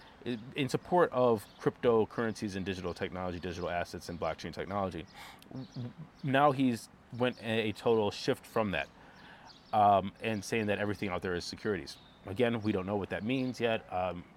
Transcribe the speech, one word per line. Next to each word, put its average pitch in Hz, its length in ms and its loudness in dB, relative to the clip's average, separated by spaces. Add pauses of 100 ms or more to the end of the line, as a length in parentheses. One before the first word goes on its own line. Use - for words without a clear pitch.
(240)
i-, 120 140 -4 (180)
in 135 140 0
support - 420 2
of 123 320 4 (160)
cryptocurrencies 113 960 0
and 92 80 -4
digital 90 300 -4
technology, 90 440 -4
digital 87 300 -4
assets 87 400 -4
and 85 100 -8
blockchain 82 360 -4
technology. 90 500 -4 (460)
W-, 131 240 -10
w-, 123 180 -8 (300)
now 139 280 6
he's 127 380 0 (300)
went 123 240 2
a, 110 260 0
a 104 40 -2
total 110 380 4
shift - 360 -2
from 110 240 0
that, 71 180 -2 (880)
um, 101 380 6 (100)
and 110 200 -2
saying 113 220 0
that 101 140 2
everything 104 320 -2
out 90 100 -2
there 92 140 -2
is 87 100 -2
securities. 92 540 -6 (280)
Again, 117 360 0
we 104 100 2
don't 92 140 -2
know 104 100 0
what 95 140 -4
that 90 120 -4
means 127 380 -2
yet. 113 320 0
Um, 90 320 -4 (120)